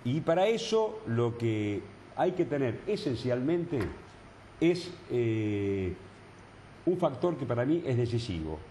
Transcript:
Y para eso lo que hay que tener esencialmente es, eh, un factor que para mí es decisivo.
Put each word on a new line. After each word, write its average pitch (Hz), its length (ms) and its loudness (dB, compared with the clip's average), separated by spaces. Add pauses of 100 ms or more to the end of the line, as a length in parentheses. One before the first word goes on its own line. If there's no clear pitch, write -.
Y 135 160 2
para 175 280 4
eso 220 580 0
lo 117 320 2
que 107 420 0 (360)
hay 170 160 2
que 175 120 2
tener 135 420 0
esencialmente 143 920 0 (800)
es, 170 320 2 (180)
eh, 104 840 0 (920)
un 180 120 2
factor 160 380 0
que 135 100 -6
para 120 180 0
mí 160 220 2
es 131 100 2
decisivo. 101 640 -2 (120)